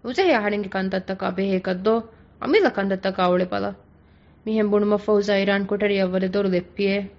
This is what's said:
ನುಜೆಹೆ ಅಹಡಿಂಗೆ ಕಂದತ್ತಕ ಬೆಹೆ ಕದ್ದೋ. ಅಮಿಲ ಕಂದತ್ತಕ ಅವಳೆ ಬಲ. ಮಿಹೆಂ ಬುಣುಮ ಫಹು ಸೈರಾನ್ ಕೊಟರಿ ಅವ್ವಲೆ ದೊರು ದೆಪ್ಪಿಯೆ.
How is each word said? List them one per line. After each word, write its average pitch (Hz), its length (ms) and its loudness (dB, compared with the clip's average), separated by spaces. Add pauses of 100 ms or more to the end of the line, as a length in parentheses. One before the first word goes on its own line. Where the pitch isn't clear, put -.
ನುಜೆಹೆ 330 260 2
ಅಹಡಿಂಗೆ 208 360 0
ಕಂದತ್ತಕ 190 560 -4
ಬೆಹೆ 190 340 -2
ಕದ್ದೋ. 185 400 0 (440)
ಅಮಿಲ 339 260 4
ಕಂದತ್ತಕ 196 520 -2
ಅವಳೆ 180 240 2
ಬಲ. 196 200 -4 (800)
ಮಿಹೆಂ 220 240 0
ಬುಣುಮ 208 260 2
ಫಹು 208 240 2
ಸೈರಾನ್ 196 460 0
ಕೊಟರಿ 202 320 0
ಅವ್ವಲೆ 185 340 0
ದೊರು 196 200 0
ದೆಪ್ಪಿಯೆ. 196 680 -2